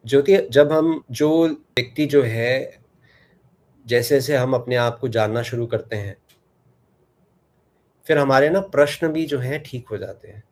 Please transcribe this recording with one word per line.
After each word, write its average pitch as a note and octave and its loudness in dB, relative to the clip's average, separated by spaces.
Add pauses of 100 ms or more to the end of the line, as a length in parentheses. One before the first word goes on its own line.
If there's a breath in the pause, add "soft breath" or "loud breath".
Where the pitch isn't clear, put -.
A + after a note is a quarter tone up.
ज्योति, C#3 4
जब C#3+ 4
हम, D#3 0
जो D#3 2
व्यक्ति D3 -4
जो C#3 4
है, A#2 -2 (1040 soft breath)
जैसे-जैसे B2+ 0
हम B2+ 0
अपने B2 -2
आप A#2+ 0
को C3 -6
जानना A2 -2
शुरू A#2 -6
करते A2+ -6
हैं, G2+ -10 (1900)
फिर D#3 2
हमारे C#3 4
ना F#3+ 2
प्रश्न D3 0
भी D#3 -2
जो D3 -4
हैं C#3 -8
ठीक A#2+ -14
हो G#2+ -8
जाते F#2+ -14
हैं। G#2 -20